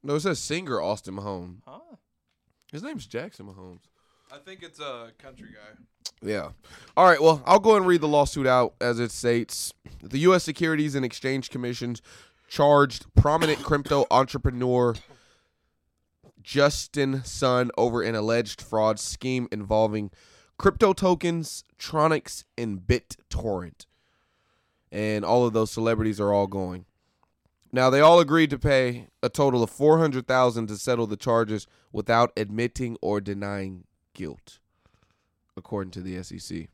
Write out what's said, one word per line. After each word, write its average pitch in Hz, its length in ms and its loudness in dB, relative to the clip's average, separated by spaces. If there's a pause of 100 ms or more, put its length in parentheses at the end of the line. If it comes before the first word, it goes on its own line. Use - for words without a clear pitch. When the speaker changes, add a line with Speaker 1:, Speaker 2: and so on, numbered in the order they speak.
Speaker 1:
No, 143 140 -4
it 151 60 -2
says 160 180 -2
singer 147 420 -6
Austin 95 340 -6
Mahone. 98 520 -12
Speaker 2:
Huh. 143 120 -20 (920)
Speaker 1:
His 147 100 -14
name's 247 240 -14
Jackson 123 420 -14
Mahomes. 92 340 -20 (500)
Speaker 3:
I 143 60 -20
think 180 260 -20
it's 165 160 -20
a 120 400 -12
country 131 340 -20
guy. 107 300 -20 (420)
Speaker 1:
Yeah. 98 260 -6 (440)
All 170 100 4
right, 165 160 6
well, 156 240 4
I'll 196 140 6
go 214 160 6
and 196 100 2
read 180 140 4
the 151 80 -2
lawsuit 143 400 0
out 127 320 2
as 120 200 -2
it 120 120 -4
states. - 600 -4 (280)
The 123 180 -6
U 180 140 6
S 180 120 2
Securities 151 500 -2
and 135 80 -2
Exchange 131 460 -6
Commission 123 480 -8 (500)
charged 143 580 4 (100)
prominent 151 440 4
<coughs> - 40 -12
crypto 143 460 0
entrepreneur 123 840 0 (1500)
Justin 139 840 0
Sun 123 520 0
over 120 240 0
an 113 140 -2
alleged 110 460 -2
fraud 110 360 0
scheme 127 540 -6
involving 107 580 -2 (480)
crypto 196 360 2
tokens, 170 720 -2 (120)
Tronix, - 680 -2 (120)
and 107 220 -6
BitTorrent. 95 1080 -6 (1040)
And 107 360 -4
all 120 200 2
of 117 60 0
those 110 180 0
celebrities 110 520 -2
are 101 120 0
all 101 140 2
going. 92 380 -8 (880)
Now, 127 160 4
they 135 100 4
all 170 220 10
agreed 156 300 2
to 139 60 -6
pay 127 500 0 (140)
a 127 60 0
total 127 340 2
of 110 80 0
four 151 280 4
hundred 139 300 0
thousand 123 400 2
to 104 100 -10
settle 117 300 -2
the 101 100 -6
charges 113 500 -2 (240)
without 117 460 2
admitting 117 640 -6
or 104 180 -2
denying 98 640 -10 (300)
guilt, - 460 -14 (1000)
according 95 340 -8
to 92 100 -12
the 92 140 -10
S 90 160 -12
E 87 80 -14
C. 82 340 -12